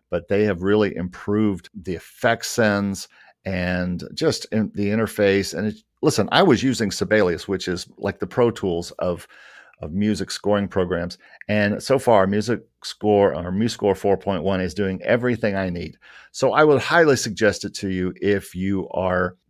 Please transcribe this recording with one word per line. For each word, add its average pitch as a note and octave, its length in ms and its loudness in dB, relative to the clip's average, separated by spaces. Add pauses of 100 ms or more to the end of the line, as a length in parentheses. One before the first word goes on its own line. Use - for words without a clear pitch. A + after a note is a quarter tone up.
(100)
But E2+ 180 -4
they G#2 160 2
have F#2 180 -2
really G#2 320 2
improved G2+ 760 -2
the F#2+ 220 -8
effect - 500 -4
sends G2+ 640 0 (380)
and F2+ 680 -4
just D3+ 400 -2
in G#2+ 220 0
the G2+ 140 -2
interface. G2+ 680 0
And G#2 120 -4
it, G#2+ 80 -6 (260)
listen, B2 300 2
I D#3 100 4
was C3 200 4
using A#2+ 280 0
Sibelius, F#2 580 0
which F#2+ 180 -4
is F2 200 -6 (100)
like - 220 -6
the G2 80 -6
Pro A#2+ 240 2
Tools F2+ 480 -4
of, F2 280 -4 (540)
of D#2+ 140 -10
music G2 360 -2
scoring G2+ 380 -2
programs. F2 480 -4 (320)
And G#2 340 0
so C3+ 160 0
far, G#2 280 4
Music G#2 340 -2 (240)
Score G2+ 500 2
or F2 180 -6
MuseScore G2+ 440 0
four G2 220 2
point F#2+ 240 -4
one F#2+ 180 0
is F2+ 140 -4
doing F#2+ 260 -2
everything A#2 560 0
I F#2+ 140 -2
need. E2 260 -8 (360)
So B2+ 200 0
I C#3 100 4
would C#3+ 200 6
highly D#3 340 4
suggest G#2 480 0
it F#2+ 120 -8
to G2 120 -6
you F#2 320 -2
if G2 340 -2
you F#2+ 360 -2
are F2+ 440 -2 (160)